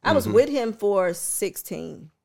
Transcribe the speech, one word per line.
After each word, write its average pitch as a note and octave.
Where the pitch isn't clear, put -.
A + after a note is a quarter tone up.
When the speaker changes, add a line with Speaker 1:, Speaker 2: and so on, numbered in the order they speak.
Speaker 1:
I D#4
was C#4+
Speaker 2:
Mm-hmm. G#3
Speaker 1:
with C4+
him B3
for G3
sixteen. E3